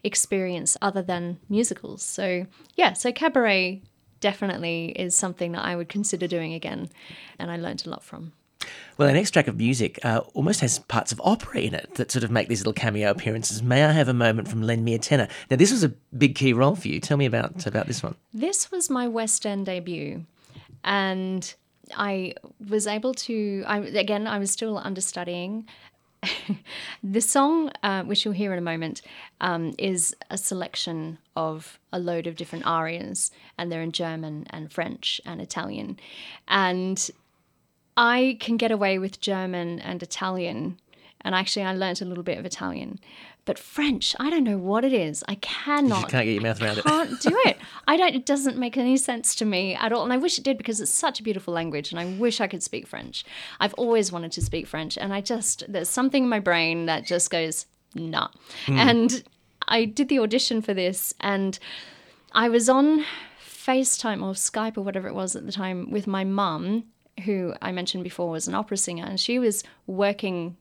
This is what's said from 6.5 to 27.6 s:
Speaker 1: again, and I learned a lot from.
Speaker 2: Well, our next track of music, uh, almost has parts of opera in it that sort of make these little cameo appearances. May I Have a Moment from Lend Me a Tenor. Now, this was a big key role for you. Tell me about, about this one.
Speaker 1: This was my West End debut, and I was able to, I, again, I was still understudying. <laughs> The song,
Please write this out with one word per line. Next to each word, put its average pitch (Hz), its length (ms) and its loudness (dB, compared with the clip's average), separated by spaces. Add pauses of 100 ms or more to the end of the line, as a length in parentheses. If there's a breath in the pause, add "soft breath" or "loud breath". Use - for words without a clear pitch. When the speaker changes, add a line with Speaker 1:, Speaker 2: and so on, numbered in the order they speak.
Speaker 1:
again, 170 380 -6 (480 loud breath)
and 170 140 -8
I 170 40 -6
learned 170 300 -8
a 170 40 -10
lot - 120 -10
from. 165 300 -16 (640 loud breath)
Speaker 2:
Well, 147 100 4
our 135 80 6
next 190 160 4
track 151 160 4
of 117 100 -2
music, 113 480 0
uh, 113 180 2 (120)
almost 175 260 2
has - 200 2
parts - 320 -2
of 113 100 -8
opera - 380 2
in - 120 -2
it - 220 -8
that - 160 -2
sort 120 140 0
of 110 80 -2
make 113 160 2
these 113 100 2
little 107 140 0
cameo 104 380 2
appearances. 110 520 -2
May 123 220 6
I 151 80 6
Have 151 160 6
a 131 40 2
Moment 117 360 4
from 113 140 -2
Lend 113 220 2
Me 117 100 2
a 113 40 0
Tenor. 123 300 2 (240 loud breath)
Now, 131 40 4
this 180 140 8
was 233 140 4
a 139 60 4 (280)
big 139 160 6
key 135 180 4
role 135 220 6
for 180 140 -6
you. - 100 0
Tell - 180 0
me 143 100 4
about, 117 380 -2
about 101 220 0
this - 160 -4
one. - 140 -6 (180)
Speaker 1:
This 311 380 -2
was 349 180 -2
my 247 160 0
West 226 400 -2
End 196 200 -2
debut, 170 580 -6 (580 loud breath)
and 190 720 -2 (420)
I 196 380 -4 (340)
was 214 200 0
able 220 260 -2
to, 208 540 -2
I, 208 100 0
again, 208 480 0
I 214 140 -2
was 196 100 -2
still 220 280 -2
understudying. 185 880 -6 (560 loud breath)
<laughs> - 40 -2 (720 loud breath)
The 202 200 0
song, 285 500 4 (140)